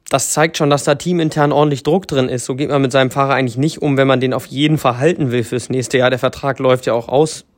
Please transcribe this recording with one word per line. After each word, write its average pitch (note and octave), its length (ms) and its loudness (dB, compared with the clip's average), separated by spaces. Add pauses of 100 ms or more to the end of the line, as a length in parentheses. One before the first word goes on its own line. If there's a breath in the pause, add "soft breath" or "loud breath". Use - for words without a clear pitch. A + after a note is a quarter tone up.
(120)
Das - 220 -2
zeigt D#3+ 220 2
schon, D3 140 0
dass C#3+ 140 0
da D3+ 100 0
teamintern D#3 580 0
ordentlich D3 300 2
Druck F#3 260 0
drin C3 220 0
ist. B2 160 -6
So C#3 80 -6
geht C3+ 160 -4
man C#3 140 2
mit B2+ 80 0
seinem C3 180 4
Fahrer C#3 240 0
eigentlich B2+ 240 -2
nicht D3 240 -2
um, C#3 160 0
wenn C3+ 100 4
man C3 120 4
den B2+ 160 0
auf - 100 -8
jeden D3+ 320 0
Fall B2 220 0
halten D3 320 0
will A#2+ 120 0
fürs A#2+ 260 -6
nächste B2+ 280 -2
Jahr. B2 140 4
Der B2 80 -2
Vertrag C3+ 400 -4
läuft B2+ 260 2
ja B2 80 0
auch A#2 140 -2
aus D3+ 380 0 (120)